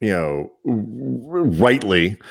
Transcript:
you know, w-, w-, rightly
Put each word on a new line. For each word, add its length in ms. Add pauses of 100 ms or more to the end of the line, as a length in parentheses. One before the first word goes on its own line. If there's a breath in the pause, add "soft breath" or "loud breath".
you 100
know, 400 (140)
w-, 560
w-, 220 (180)
rightly 560 (140 loud breath)